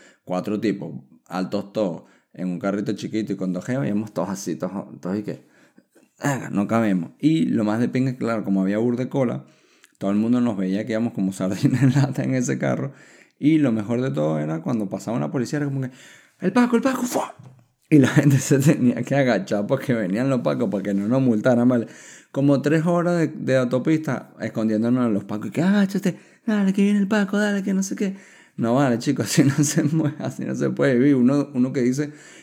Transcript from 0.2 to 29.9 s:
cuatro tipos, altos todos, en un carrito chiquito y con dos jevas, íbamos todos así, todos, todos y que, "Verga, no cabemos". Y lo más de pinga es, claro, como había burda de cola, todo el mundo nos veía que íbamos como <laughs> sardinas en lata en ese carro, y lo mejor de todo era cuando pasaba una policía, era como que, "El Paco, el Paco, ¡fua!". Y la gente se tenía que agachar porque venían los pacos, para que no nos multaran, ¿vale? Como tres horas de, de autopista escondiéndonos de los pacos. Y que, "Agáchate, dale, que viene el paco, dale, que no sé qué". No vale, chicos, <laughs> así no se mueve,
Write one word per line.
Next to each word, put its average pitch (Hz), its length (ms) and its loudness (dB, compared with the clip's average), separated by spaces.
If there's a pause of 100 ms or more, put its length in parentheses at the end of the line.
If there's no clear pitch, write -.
cuatro 92 360 -4
tipos, 82 440 -4 (240)
altos 95 440 -6
todos, 90 320 -4 (300)
en 92 160 -6
un 87 100 -6
carrito 101 340 -2
chiquito 104 400 -6
y - 20 -2
con 92 180 -6
dos 90 120 -8
jevas, 135 220 -4
íbamos 104 260 -4
todos 90 160 -4
así, 92 260 -6
todos, 90 440 -8
todos 95 180 -4
y 107 60 -4
que, - 220 -10 (760)
"Verga, 135 280 -4
no 101 180 -2
cabemos". 104 520 0
Y 160 260 2
lo 117 180 0
más 107 160 0
de 123 100 0
pinga 127 220 0
es, 127 60 -8
claro, 117 260 -2
como 98 180 0
había 98 180 2
burda 120 240 0
de 123 60 -6
cola, 131 360 -2 (520)
todo 98 140 -2
el 101 60 2
mundo 117 240 2
nos 120 160 0
veía 98 280 -2
que 113 80 -4
íbamos 113 200 -2
como 95 200 0
<laughs> - 0 -
sardinas 98 500 0
en 131 100 4
lata 135 300 0
en 131 100 -2
ese 131 240 -2
carro, 135 360 -2 (460)
y 156 200 4
lo 139 120 4
mejor 110 300 -2
de 135 100 -2
todo 151 280 -2
era 156 220 -4
cuando 110 280 -4
pasaba 104 280 -6
una 147 140 -4
policía, 135 260 -2
era 147 100 -2
como 135 140 -4
que, 127 100 -6 (480)
"El 190 140 -2
Paco, 240 220 4
el 233 60 2
Paco, 262 220 -2
¡fua!". - 320 -6 (540)
Y 156 100 8
la 127 80 8
gente 135 300 4
se 139 220 2
tenía 127 440 4
que 135 120 -2
agachar 104 520 0
porque 135 260 0
venían 113 360 0
los 127 120 0
pacos, 127 280 -2
para 98 120 -2
que 101 120 -2
no 98 160 -2
nos 131 120 2
multaran, 120 460 4
¿vale? 120 200 2 (440)
Como 139 300 2
tres 151 240 2
horas 175 340 2
de, 160 80 2
de 127 300 0
autopista 127 800 0
escondiéndonos 113 680 0
de 113 40 0
los 98 140 -2
pacos. 107 220 -8
Y 101 40 -6
que, 127 100 -2
"Agáchate, 190 560 0 (280)
dale, 202 260 2
que 196 120 2
viene 208 160 2
el 196 80 0
paco, 202 300 0
dale, 202 260 0
que 196 100 -2
no 190 100 0
sé 196 140 -6
qué". 190 180 -2 (420)
No 113 180 0
vale, 127 240 2
chicos, 143 260 -2
<laughs> - 140 0
así - 40 6
no 147 200 2
se 143 200 0
mueve, 151 360 0